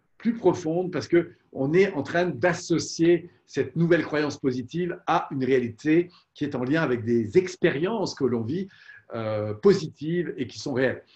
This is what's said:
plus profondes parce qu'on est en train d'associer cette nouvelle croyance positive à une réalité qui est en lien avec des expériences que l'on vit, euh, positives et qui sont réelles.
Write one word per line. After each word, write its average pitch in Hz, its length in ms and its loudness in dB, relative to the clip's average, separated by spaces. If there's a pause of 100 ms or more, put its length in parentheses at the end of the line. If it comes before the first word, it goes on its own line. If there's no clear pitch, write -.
(160)
plus 233 180 -2
profondes 175 580 0
parce 143 160 -6
qu'on 151 640 0
est 190 220 4
en 143 80 -4
train 170 240 0
d'associer 170 1040 0 (160)
cette - 280 -4
nouvelle 165 300 2
croyance 151 340 -2
positive 143 680 -4
à 165 240 0
une 135 140 -4
réalité 135 680 2 (240)
qui - 100 -4
est 143 100 -6
en 123 80 -2
lien 147 200 0
avec 123 220 0
des 113 320 2
expériences 185 760 0
que 143 100 -4
l'on 117 180 0
vit, 170 260 -6 (460)
euh, 107 400 -4
positives 160 840 0
et 127 100 -4
qui - 120 -16
sont 143 160 -8
réelles. 123 280 0 (140)